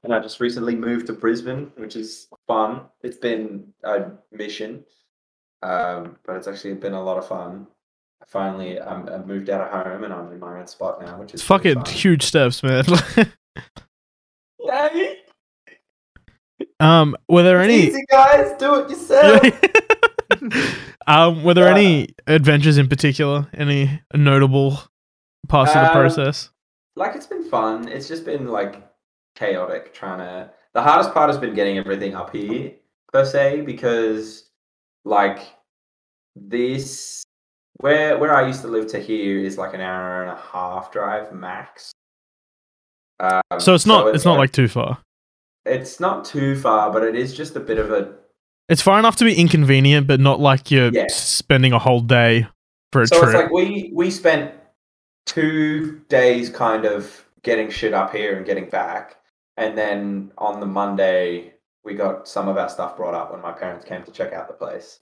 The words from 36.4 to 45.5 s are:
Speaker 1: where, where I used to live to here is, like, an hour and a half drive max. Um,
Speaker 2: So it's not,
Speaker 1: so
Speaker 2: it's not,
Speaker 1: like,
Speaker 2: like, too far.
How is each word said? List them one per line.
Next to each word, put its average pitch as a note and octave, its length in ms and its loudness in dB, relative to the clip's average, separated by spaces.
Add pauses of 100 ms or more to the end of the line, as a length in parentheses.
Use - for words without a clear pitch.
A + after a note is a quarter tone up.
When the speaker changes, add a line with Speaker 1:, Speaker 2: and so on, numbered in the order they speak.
Speaker 1:
where, D3+ 360 2
where D3+ 180 2
I C3 120 4
used B2+ 160 -8
to A#2 60 -10
live A2 200 -4
to G#2 100 -8
here G2+ 420 -4
is, F#2+ 180 -8
like, F#2+ 160 -8
an F#2 80 -10
hour F#2 400 -8
and F2+ 80 -8
a F2 100 -14
half F#2 500 -10
drive G#2+ 440 -6
max. F#2 580 -16 (1300)
Um, F#2 220 0 (160)
Speaker 2:
So F#3 160 4
it's E3+ 120 2
not, G#3 180 4
Speaker 1:
so A2 40 4
Speaker 2:
it's A2 160 0
not, E3+ 80 4
Speaker 1:
like, D3 60 4
Speaker 2:
like, C3+ 140 2
too B2+ 160 2
far. A#2+ 300 -4 (680)